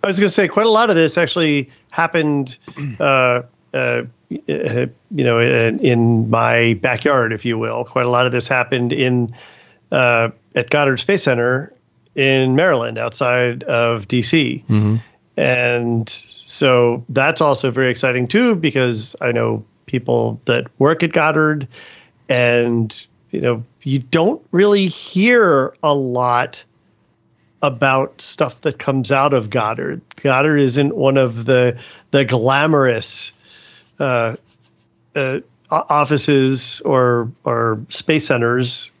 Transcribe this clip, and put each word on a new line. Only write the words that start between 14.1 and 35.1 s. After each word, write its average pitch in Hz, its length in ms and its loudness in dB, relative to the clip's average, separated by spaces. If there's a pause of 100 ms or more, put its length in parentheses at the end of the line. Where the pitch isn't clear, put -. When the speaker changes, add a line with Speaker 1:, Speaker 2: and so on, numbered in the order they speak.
Speaker 1:
C. 139 480 -2
Speaker 2:
Mm-hmm. 107 280 2 (400)
Speaker 1:
And 120 720 0
so 123 1000 0
that's 135 320 0
also 139 300 0
very 127 200 0
exciting 123 360 -2
too, 233 280 2
because 127 680 -2
I 123 100 -2
know 113 320 -2 (240)
people 117 580 -2
that 120 200 0 (140)
work 156 240 2
at 165 100 -2
Goddard, 151 540 0 (640)
and, 120 680 2 (360)
you - 100 -6
know, 120 220 -2 (200)
you 135 160 -2
don't 170 420 -2 (100)
really 202 360 2
hear 185 840 2 (100)
a 147 120 2
lot 123 680 -2 (1000)
about 135 580 0
stuff - 400 -6
that - 160 -4
comes 135 340 -2
out 139 220 2
of 110 160 -2
Goddard. 110 520 -4 (200)
Goddard 143 360 2
isn't 139 380 2
one 135 220 2
of 117 280 0
the, 123 320 2 (340)
the 139 140 2
glamorous, 131 1080 0 (680)
uh, 120 360 -2 (800)